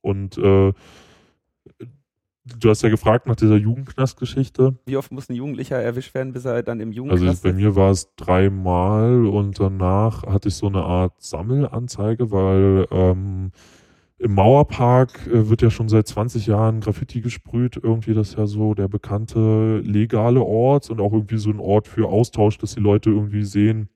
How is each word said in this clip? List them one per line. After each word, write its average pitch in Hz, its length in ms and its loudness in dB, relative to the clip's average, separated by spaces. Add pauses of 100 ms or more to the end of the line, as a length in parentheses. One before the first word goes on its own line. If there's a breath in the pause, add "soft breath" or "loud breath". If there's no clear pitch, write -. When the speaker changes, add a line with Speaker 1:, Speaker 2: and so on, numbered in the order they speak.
Speaker 1:
Und, 98 360 -4
äh, 98 340 4 (1900 soft breath)
du 113 100 4
hast 107 120 2
ja 113 80 2
gefragt 110 380 2
nach 113 80 0
dieser 107 220 4
Jugendknastgeschichte. 131 1300 -2
Speaker 2:
Wie 135 100 -6
oft 135 160 -6
muss 131 180 -14
ein 123 60 -6
Jugendlicher 131 400 -8
erwischt 120 380 -6
werden, 131 180 -6
bis 123 140 -12
er 120 180 -2
dann 117 160 -6
im 113 100 -8
Speaker 1:
Also 107 80 -10
Speaker 2:
Jugendknast 92 460 0
Speaker 1:
bei 95 60 2
Speaker 2:
sitzt? 95 120 0
Speaker 1:
mir 104 140 2
war 95 160 6
es - 240 -4
dreimal 98 1120 2
und 101 340 -2
danach 95 640 0
hatte 98 240 -2
ich 98 80 -4
so 107 120 -4
eine 95 160 -2
Art 90 380 -2
Sammelanzeige, 117 1080 -4
weil... 95 580 2
Ähm, 92 640 0 (680 soft breath)
im 104 140 -2
Mauerpark, 123 920 2
äh, 113 200 2
wird 110 140 2
ja 117 80 4
schon 110 200 -4
seit 107 180 2
zwanzig 113 400 -6
Jahren 110 320 0
Graffiti 110 420 -6
gesprüht. 120 600 -6
Irgendwie 113 340 -2
das 104 140 0
ist - 100 -10
ja 107 80 0
so 107 260 -2
der 98 140 -2
bekannte 110 960 -2
legale 113 600 0
Ort 117 480 0
und 113 100 -6
auch 104 140 0
irgendwie 110 240 -2
so 107 140 -2
ein 104 80 -6
Ort 98 280 0
für - 220 -2
Austausch, 107 480 0
dass - 160 -10
die - 60 -10
Leute 101 320 2
irgendwie 104 320 -2
sehen 104 520 0